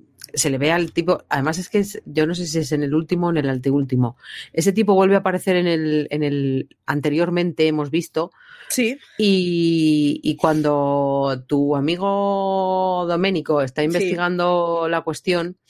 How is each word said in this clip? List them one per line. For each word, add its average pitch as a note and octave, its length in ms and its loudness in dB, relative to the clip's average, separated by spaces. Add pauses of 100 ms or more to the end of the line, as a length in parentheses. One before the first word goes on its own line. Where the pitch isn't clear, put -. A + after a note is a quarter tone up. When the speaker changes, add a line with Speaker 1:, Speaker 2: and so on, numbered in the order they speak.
(320)
Speaker 1:
se - 180 -2
le C3+ 80 -2
ve C#3+ 140 0
al E3+ 200 -2
tipo, E3 360 0
además D3+ 300 0
es F#3 100 -8
que G#3 100 0
es, G3+ 280 -4
yo D#3 200 0
no E3+ 80 -2
sé F3 120 -4
si D#3 120 -4
es D3+ 140 -2
en D3 100 0
el C#3+ 120 -2
último F3 340 0
o - 20 0
en E3 80 0
el C#3 100 0
anteúltimo, C3 680 0 (360)
ese E3 200 2
tipo G#3 220 2
vuelve F#3+ 200 6
a G3 60 4
aparecer F#3 360 0
en F3+ 120 2
el, D#3 420 0
en D3+ 140 -2
el C#3 440 -2 (180)
anteriormente D#3+ 840 0
hemos D3+ 220 -2
visto. E3 400 -4 (380)
Speaker 2:
Sí. B3+ 300 -2 (180)
Speaker 1:
Y, E3 1080 2
y D3+ 120 0
cuando C#3+ 1080 0
tu C#3+ 300 0
amigo F#3 1300 -2
Domenico E3+ 540 0
está C3+ 200 -4
Speaker 2:
Sí. D3+ 40 2
Speaker 1:
investigando F3 1040 0
la E3 120 0
cuestión, F3 540 -4 (140)